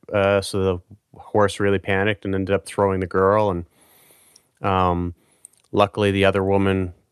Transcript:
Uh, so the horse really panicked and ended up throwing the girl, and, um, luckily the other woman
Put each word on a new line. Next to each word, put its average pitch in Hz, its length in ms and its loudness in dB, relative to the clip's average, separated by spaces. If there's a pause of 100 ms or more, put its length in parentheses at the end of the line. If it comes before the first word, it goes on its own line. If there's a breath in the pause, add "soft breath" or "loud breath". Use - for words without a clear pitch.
(120)
Uh, 101 300 2
so 95 200 -4
the 92 560 -6
horse 101 400 0
really 101 200 0
panicked 101 480 -2
and 95 80 -4
ended 95 200 -2
up 95 120 -4
throwing 95 340 0
the 92 60 -4
girl, 101 440 2
and, 87 140 -4 (960 soft breath)
um, 90 540 0 (580 soft breath)
luckily 101 380 0
the 98 160 2
other 98 180 2
woman 95 480 0 (200)